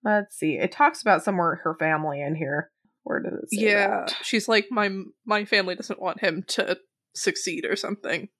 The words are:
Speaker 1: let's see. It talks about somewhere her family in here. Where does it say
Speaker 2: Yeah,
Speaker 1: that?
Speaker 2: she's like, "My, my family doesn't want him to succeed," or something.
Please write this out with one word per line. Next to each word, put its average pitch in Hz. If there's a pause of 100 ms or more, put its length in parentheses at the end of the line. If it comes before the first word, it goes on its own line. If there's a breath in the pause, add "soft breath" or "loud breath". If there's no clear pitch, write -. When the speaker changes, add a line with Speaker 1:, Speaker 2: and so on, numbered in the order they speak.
Speaker 1:
let's 208
see. 156
It -
talks 302
about 190
somewhere 175
her 160
family 156
in 143
here. 147 (340)
Where -
does -
it -
say 214
Speaker 2:
Yeah, 202 (180)
Speaker 1:
that? -
Speaker 2:
she's 220
like, 208
"My, 208 (340)
my 208
family 190
doesn't -
want 185
him 180
to - (380)
succeed," 165
or -
something. - (120)